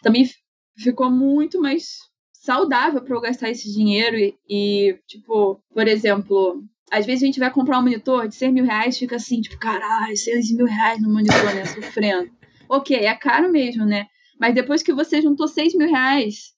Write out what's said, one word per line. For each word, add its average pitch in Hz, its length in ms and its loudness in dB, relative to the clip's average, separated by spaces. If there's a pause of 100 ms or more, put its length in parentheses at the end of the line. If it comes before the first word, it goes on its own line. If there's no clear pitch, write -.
também 233 220 4
f-, 254 100 -10 (420)
ficou 247 320 -2
muito 285 520 0
mais 285 380 -4 (340)
saudável 269 680 0
pra 247 140 -6
eu 226 60 -4
gastar 233 280 -4
esse 233 240 -8
dinheiro 214 440 2
e, 202 180 0 (140)
e, 202 580 0
tipo, 208 520 -2 (140)
por 220 140 0
exemplo, 202 760 0 (280)
às 214 140 0
vezes 254 180 -2
a - 20 2
gente 269 140 -2
vai 254 120 0
comprar 262 280 0
um 247 40 2
monitor 240 440 0
de 214 80 -10
seis 262 180 0
mil 254 120 2
reais, 233 320 0
fica 247 200 -6
assim, 226 240 -4
tipo, - 160 -10
"Caralho, 220 580 -4
seis 226 380 -2
mil 240 120 2
reais 220 360 0
no 220 80 0
monitor, 208 440 2
né? 190 120 -6
Sofrendo." 202 680 -4
<laughs> - 60 -20 (320)
Ok, 277 280 0
é 214 180 0
caro 285 340 0
mesmo, 247 360 0
né? 208 220 0 (300)
Mas 233 160 2
depois 262 300 0
que - 80 0
você 302 300 0
juntou 302 260 2
seis 311 260 0
mil 330 140 2
reais 262 720 0